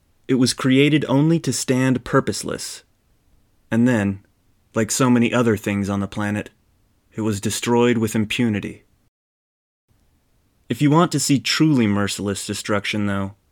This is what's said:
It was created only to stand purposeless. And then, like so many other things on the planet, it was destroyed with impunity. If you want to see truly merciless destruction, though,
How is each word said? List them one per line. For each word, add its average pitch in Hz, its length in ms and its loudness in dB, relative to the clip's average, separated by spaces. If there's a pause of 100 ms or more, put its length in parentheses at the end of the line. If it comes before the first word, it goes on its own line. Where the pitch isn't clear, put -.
(260)
It 139 100 0
was 123 180 2
created 139 560 2
only 151 320 4
to 131 100 -2
stand 127 540 -2
purposeless. - 800 -4 (840)
And 117 160 2
then, 101 400 0 (480)
like 113 160 0
so 131 200 2
many 117 240 2
other 117 240 2
things 101 320 -4
on 101 100 -2
the 98 80 -4
planet, 104 420 -6 (640)
it 113 80 -8
was 104 200 -2
destroyed 120 560 0
with 110 180 -2
impunity. 107 720 -4 (1800)
If 127 140 -2
you 143 80 4
want 160 220 4
to 151 60 -2
see 139 200 2
truly 135 480 2
merciless 101 580 -2
destruction, 104 640 -4
though, 98 260 -4 (180)